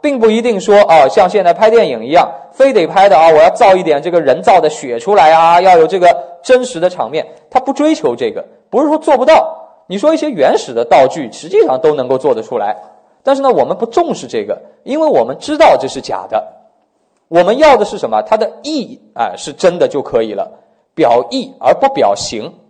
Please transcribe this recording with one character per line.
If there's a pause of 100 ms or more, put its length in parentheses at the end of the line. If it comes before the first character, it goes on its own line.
并
不
一
定
说，
啊，
像
现
在
拍
电
影
一
样， (220)
非
得
拍
的
啊，
我
要
造
一
点
这
个
人
造
的
血
出
来
啊，
要
有
这
个
真
实
的
场
面。 (220)
他
不
追
求
这
个， (240)
不
是
说
做
不
到。 (300)
你
说
一
些
原
始
的
道
具，
实
际
上
都
能
够
做
得
出
来。 (460)
但
是
呢，
我
们
不
重
视
这
个， (220)
因
为
我
们
知
道
这
是
假
的。 (840)
我
们
要
的
是
什
么？
它
的 (140)
意， (180)
哎，
是
真
的
就
可
以
了， (460)
表
意
而
不
表
形 (180)